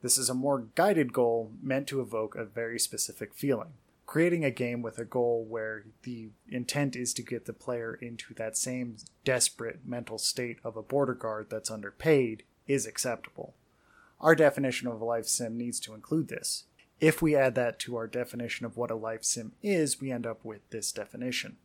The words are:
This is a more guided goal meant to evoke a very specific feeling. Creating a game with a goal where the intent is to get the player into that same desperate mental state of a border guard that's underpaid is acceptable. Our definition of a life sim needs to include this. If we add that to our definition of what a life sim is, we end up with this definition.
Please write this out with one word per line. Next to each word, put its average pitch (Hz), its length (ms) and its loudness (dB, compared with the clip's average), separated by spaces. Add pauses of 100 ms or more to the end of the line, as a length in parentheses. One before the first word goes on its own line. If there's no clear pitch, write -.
This 127 160 4
is 127 100 0
a 131 60 0
more 131 400 2
guided 165 380 6
goal 117 400 4 (100)
meant 135 260 0
to 139 120 -2
evoke 110 360 -4
a 117 80 -6
very 117 340 -6
specific - 560 -4
feeling. 131 380 -2 (320)
Creating 170 400 2
a 139 60 4
game 120 320 -2
with 113 160 -8
a 120 60 -4
goal 120 440 0
where 110 360 -6 (180)
the 117 260 -10 (200)
intent 127 460 -2
is 123 200 -4
to - 80 -8
get 117 240 -6
the 117 60 -8
player 117 420 -6
into 117 400 -12
that 110 220 -6
same 123 420 -4 (260)
desperate 123 600 0
mental 117 340 -6
state 120 440 -2
of 113 140 -6
a 110 60 -10
border 131 320 2
guard 110 360 -6
that's 110 200 -6
underpaid 113 720 2 (240)
is 139 180 2
acceptable. - 680 -6 (680)
Our 160 160 8
definition 139 500 4
of 113 140 -6
a 113 40 -4
life 117 220 0
sim 117 300 -2
needs 120 240 -4
to 110 140 -12
include 123 340 -2
this. - 360 -6 (360)
If 156 200 6
we 156 140 4
add 131 220 4
that 120 240 0
to 123 160 -6
our 113 100 -4
definition 120 580 -6
of 110 120 -8
what 117 140 -2
a 113 60 -2
life 113 280 -6
sim 110 280 -2 (100)
is, 175 380 2
we 135 120 -4
end 117 140 -4
up 113 180 -8
with 107 160 -10 (100)
this 110 220 -4
definition. 123 720 -6